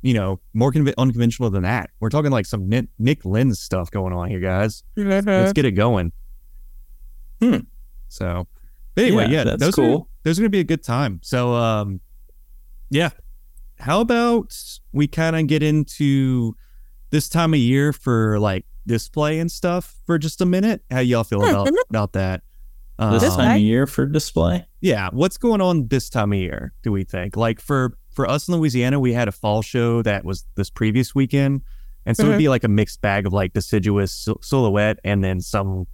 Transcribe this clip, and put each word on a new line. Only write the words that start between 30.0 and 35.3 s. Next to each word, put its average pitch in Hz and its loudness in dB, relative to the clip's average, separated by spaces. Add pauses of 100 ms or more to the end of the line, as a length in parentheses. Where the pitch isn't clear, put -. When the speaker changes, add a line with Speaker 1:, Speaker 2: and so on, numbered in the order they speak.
Speaker 1:
that 104 -2
was 95 -6 (100)
this 101 -4
previous 113 0
weekend, 139 0 (440)
and 117 0
so 220 2
it'd - 4
Speaker 2:
Mm-hmm. 151 2
Speaker 1:
be, 156 4
like, 123 2
a 120 0
mixed 104 0
bag 101 0
of, 92 -2
like, 95 0
deciduous 101 0
sil-, - -6
silhouette 107 0
and 98 0
then 92 -2